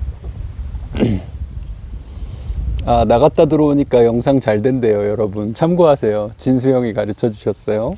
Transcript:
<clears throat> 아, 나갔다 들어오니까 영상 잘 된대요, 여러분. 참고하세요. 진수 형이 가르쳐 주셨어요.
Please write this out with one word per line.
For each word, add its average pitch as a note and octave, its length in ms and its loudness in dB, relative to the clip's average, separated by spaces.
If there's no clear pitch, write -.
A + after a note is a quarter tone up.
<clears throat> G2 360 0
아, A#2 200 2
나갔다 B2+ 400 6
들어오니까 C#3+ 600 4
영상 A#2+ 340 2
잘 G#2+ 220 2
된대요, A#2 440 2
여러분. G#2 480 -2
참고하세요. C#3 840 2
진수 C3 320 2
형이 B2 240 2
가르쳐 G#2 380 -2
주셨어요. G#2+ 680 -4